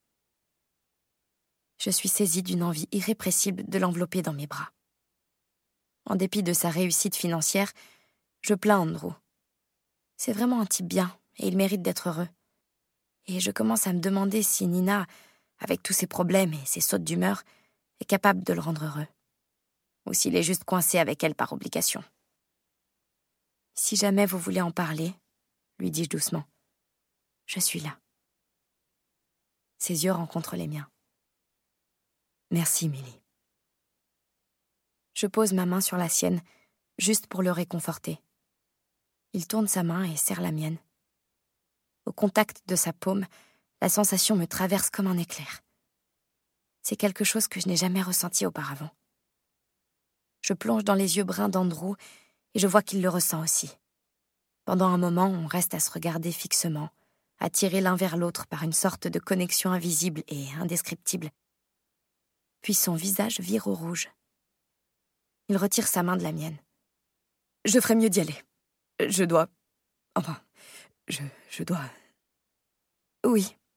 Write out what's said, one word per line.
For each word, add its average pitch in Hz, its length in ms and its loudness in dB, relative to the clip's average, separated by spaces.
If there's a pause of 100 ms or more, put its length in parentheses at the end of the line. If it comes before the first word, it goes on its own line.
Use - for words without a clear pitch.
(1800)
Je 202 100 -4
suis - 180 0
saisie 185 360 0
d'une 180 200 -2
envie 160 280 -2
irrépressible 190 760 -2
de 190 120 0
l'envelopper 180 420 0
dans 160 120 -2
mes 143 140 -8
bras. - 240 -10 (1300)
En 202 100 -2
dépit 190 280 0
de 175 100 0
sa 170 160 2
réussite 180 460 0
financière, 170 560 0 (680)
je 214 120 2
plains 202 260 6
Andrew. 160 340 -2 (1040)
C'est - 160 -4
vraiment 240 280 2
un 202 60 2
type 180 200 -2
bien, 180 320 0 (180)
et 196 100 -2
il 185 100 2
mérite 196 240 2
d'être 180 280 -2
heureux. 165 200 -4 (1000)
Et 185 120 -4
je 190 120 -2
commence 220 340 0
à 180 80 0
me 180 60 2
demander 196 420 0
si 190 240 0
Nina, 185 400 2 (540)
avec - 240 -2
tous 190 100 -2
ses - 140 0
problèmes 180 460 2
et 139 120 -8
ses - 160 -2
sautes - 220 0
d'humeur, 180 400 0 (560)
est - 60 -10
capable 190 380 4
de 180 100 0
le 170 80 -2
rendre 156 240 -4
heureux. 151 220 -8 (1000)
Ou 185 80 -8
s'il 180 200 2
est 175 60 6
juste 175 220 0
coincé 180 340 2
avec 156 260 2
elle 156 120 2
par - 180 -4
obligation. « - 500 -2 (1700)
Si - 200 -2
jamais 202 300 4
vous 185 140 -2
voulez 185 220 -2
en 170 100 -2
parler », 165 420 -2 (640)
lui 185 140 -2
dis-je 156 180 -2
doucement, « 156 360 -4 (1000)
je - 140 -8
suis 180 200 0
là. » 151 200 -10 (1800)
Ses 160 260 -4
yeux 185 80 2
rencontrent 170 440 -4
les 170 120 -6
miens. « 147 220 -8 (1600)
Merci, 165 380 2
Millie. » 131 320 -10 (1900)
Je - 140 -2
pose 208 260 2
ma 185 120 2
main 180 160 0
sur 180 160 -2
la 175 120 0
sienne, 180 320 0 (560)
juste - 300 0
pour 185 160 -4
le 180 80 2
réconforter. 170 680 -4 (1120)
Il 175 140 -4
tourne 214 200 0
sa 185 160 0
main 170 200 0
et 165 140 -4
serre 175 240 -2
la 175 100 0
mienne. 156 280 -2 (1300)
Au 196 60 -6
contact - 560 2
de 185 80 0
sa 165 160 0
paume, 190 360 -2 (540)
la 190 80 2
sensation 202 460 4
me 170 120 2
traverse 185 420 0
comme 190 180 -2
un 185 100 2
éclair. - 440 -6 (1200)
C'est - 140 -4
quelque 202 280 0
chose 214 240 0
que - 120 -6
je 180 80 -2
n'ai 175 100 2
jamais 185 240 2
ressenti 180 440 -2
auparavant. 151 440 -6 (1500)
Je - 120 0
plonge 220 300 0
dans 202 120 4
les 190 220 2
yeux 202 60 2
bruns 185 260 0
d'Andrew 185 460 0 (600)
et 208 40 0
je 190 60 4
vois 208 160 8
qu'il 196 220 -2
le 185 60 4
ressent 170 340 0
aussi. - 260 -2 (960)
Pendant 185 220 4
un 180 100 4
moment, 180 300 4
on 175 180 -2
reste 175 300 -2
à 165 40 -4
se - 120 0
regarder 165 400 -4
fixement, 160 580 -2 (480)
attirés 185 440 2
l'un 185 140 4
vers 180 220 0
l'autre 170 300 -4
par 160 160 -8
une 160 100 -2
sorte - 340 0
de 165 120 -2
connexion 185 520 0
invisible 170 560 -2
et 139 260 -8
indescriptible. 165 760 -4 (1300)
Puis 208 120 -2
son 180 220 2
visage 196 440 -2
vire 196 280 -2
au 196 80 0
rouge. 170 340 -6 (1400)
Il 196 80 4
retire 202 300 2
sa 185 140 0
main 180 160 2
de 170 60 -2
la 156 80 -2
mienne. « 156 260 -6 (1080)
Je 214 140 6
ferais 226 160 4
mieux 220 140 6
d'y 185 120 2
aller. 151 160 -4 (600)
Je 190 240 2
dois, 165 260 4 (680)
enfin, 151 260 -6 (640)
je, - 160 -8 (260)
je - 140 -10
dois. » « 165 200 -4 (1400)
Oui. » 220 320 2 (200)